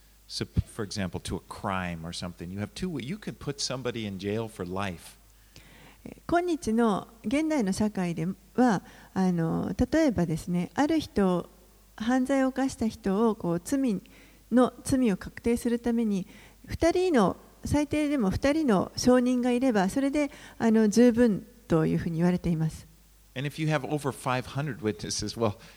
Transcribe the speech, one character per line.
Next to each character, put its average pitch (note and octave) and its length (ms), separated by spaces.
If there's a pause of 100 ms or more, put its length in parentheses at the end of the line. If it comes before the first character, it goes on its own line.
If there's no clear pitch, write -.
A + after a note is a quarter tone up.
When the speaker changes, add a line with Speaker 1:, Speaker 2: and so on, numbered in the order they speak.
(260)
Speaker 1:
so, - 200 (280)
for A#2 80
example, F#2 380
to - 160
a E2 40
crime F2+ 680
or F2 80
something, F2 360
you G2 80
have G#2 140
two, F3+ 300
you D#3+ 160
can - 160
put - 260
somebody B2 460
in G2 120
jail G#2 300
for G2 160
life. F#2 540 (1080)
Speaker 2:
今 E4+ 140
日 D#4+ 300
の A3+ 360 (160)
現 C#4+ 240
代 D4+ 140
の F#3+ 100
社 G#3+ 180
会 F3 240
で D#3+ 120 (280)
は、 A#3+ 280 (300)
あ F#3 200
の、 E3+ 400 (200)
例 D#4+ 140
え C4+ 40
ば F3 160
で D#3+ 100
す - 120
ね、 F3 260
あ C#4+ 120
る D#4+ 140
人、 F#3 480 (480)
犯 B3+ 280
罪 C4+ 200
を C4 40
犯 C4 200
し - 80
た A3+ 120
人 G#3+ 400
を、 G#3 60
こ E3+ 200
う、 F3 80
罪 C4+ 380 (500)
の、 A#3+ 220 (120)
罪 B3+ 280
を F#3 40
確 - 260
定 A#3 140
す A#3+ 120
る A#3 100
た A#3+ 140
め A#3 120
に、 G3+ 220 (400)
二 - 260
人 F4+ 200
の、 G#3+ 240 (280)
最 D4 220
低 D4+ 220
で D4 80
も G3+ 140
二 C#4 220
人 D#4+ 160
の G3 280
証 B3 240
人 B3 220
が B3 80
い A#3+ 100
れ C4 120
ば、 F#3+ 180
そ C#4 100
れ C#4 100
で、 C#4+ 200 (280)
あ A3+ 120
の、 A3 180
十 A#3 240
分 A3 340 (220)
と D#3+ 160
い E3 120
う - 20
ふ - 80
う E3+ 40
に E3 60
言 E3 80
わ F3+ 60
れ F3+ 80
て F3 100
い E3+ 80
ま D#3+ 140
す。 - 160 (500)
Speaker 1:
And C3+ 100
if D3 140
you D#3 80
have D3+ 140
over C#3+ 280
five B2+ 340
hundred C3+ 360
witnesses, G#2 580
well, A2 180 (200)